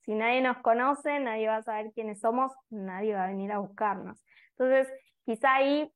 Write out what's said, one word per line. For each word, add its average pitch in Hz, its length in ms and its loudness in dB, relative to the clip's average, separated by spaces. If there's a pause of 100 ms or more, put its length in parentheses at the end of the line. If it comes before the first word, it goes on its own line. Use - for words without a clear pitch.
Si 214 120 -4
nadie 233 260 2
nos 254 180 0
conoce, 277 600 2
nadie 220 280 -2
va 220 80 0
a 220 60 -4
saber 220 300 -8
quiénes 214 280 -8
somos, 254 320 2 (180)
nadie 202 440 -4
va 185 100 0
a 185 40 -2
venir 196 240 -6
a 208 60 -2
buscarnos. 196 640 -4 (360)
Entonces, 262 300 4 (360)
quizá 247 300 2
ahí 285 420 2